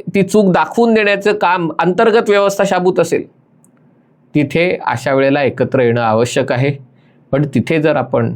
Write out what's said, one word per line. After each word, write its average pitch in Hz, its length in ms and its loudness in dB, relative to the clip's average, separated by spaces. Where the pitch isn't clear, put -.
ती 196 80 2
चूक 190 300 2
दाखवून 226 400 0
देण्याचं 208 440 0
काम 180 320 0
अंतर्गत 214 500 2
व्यवस्था 202 380 2
शाबूत 180 320 0
असेल, 170 260 -2
तिथे 156 340 0
अशा 135 280 -4
वेळेला 139 300 2
एकत्र 127 380 0
येणं 120 200 2
आवश्यक 117 500 0
आहे. 135 200 -2
पण 143 140 0
तिथे 156 260 0
जर 151 140 2
आपण 120 400 -2